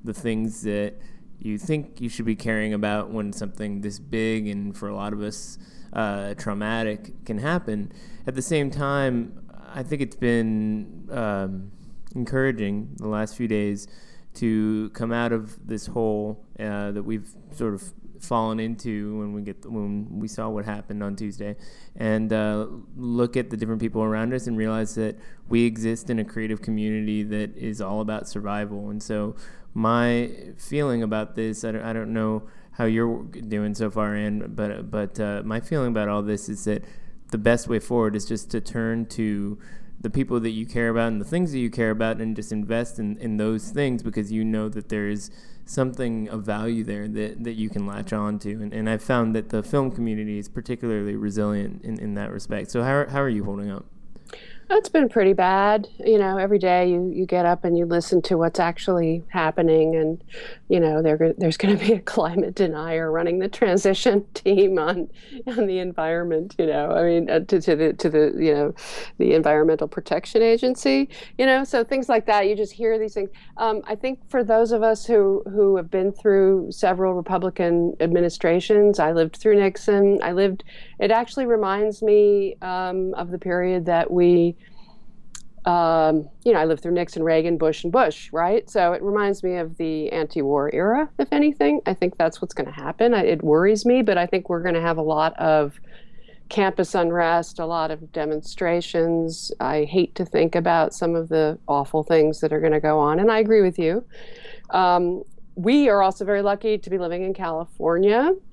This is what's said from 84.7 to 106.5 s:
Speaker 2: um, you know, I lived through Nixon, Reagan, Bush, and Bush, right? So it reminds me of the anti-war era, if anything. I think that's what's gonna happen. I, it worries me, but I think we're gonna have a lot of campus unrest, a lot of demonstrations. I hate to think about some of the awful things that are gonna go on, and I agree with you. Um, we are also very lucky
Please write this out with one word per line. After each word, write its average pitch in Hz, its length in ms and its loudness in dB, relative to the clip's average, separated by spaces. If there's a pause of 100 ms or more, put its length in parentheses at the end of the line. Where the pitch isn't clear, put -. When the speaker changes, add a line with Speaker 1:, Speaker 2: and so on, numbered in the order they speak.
Speaker 2:
um, 160 640 4 (160)
you 233 100 6
know, 175 60 6
I 156 60 4
lived 160 160 0
through 175 120 -2
Nixon, 170 280 -2
Reagan, 165 340 4
Bush, 156 280 0
and 170 100 -2
Bush, 214 400 2
right? 175 340 0
So 180 260 2
it - 100 -4
reminds 202 400 0
me 180 140 -2
of 165 200 -6
the 160 340 -2
anti-war 147 640 0
era, 233 340 2 (120)
if 285 120 0
anything. 294 540 4
I 190 80 0
think 185 240 -2
that's 165 240 2
what's - 140 -8
gonna 139 160 -4
happen. 156 420 0
I, 196 120 2
it 165 180 2
worries 190 420 6
me, 247 160 6
but 208 160 4
I 175 80 2
think 180 240 -2
we're 170 140 0
gonna 170 180 2
have 165 160 2
a 160 60 0
lot 156 360 2
of 156 400 2 (680)
campus 190 460 0
unrest, 170 640 2
a 170 80 -4
lot 160 240 -2
of 156 200 -10
demonstrations. 165 1500 -2
I 151 240 0
hate 165 320 0
to 185 100 -2
think 165 300 2
about 170 400 2
some 170 180 0
of 165 160 -2
the 156 380 2
awful 143 340 0
things 156 380 4
that 156 120 2
are 151 80 2
gonna 156 200 4
go 156 180 4
on, 151 220 4
and 214 120 6
I 220 60 4
agree 220 240 6
with 185 160 4
you. 180 260 2 (680)
Um, 180 500 4 (320)
we 254 360 4
are 202 120 6
also 190 240 2
very 202 160 2
lucky 202 380 0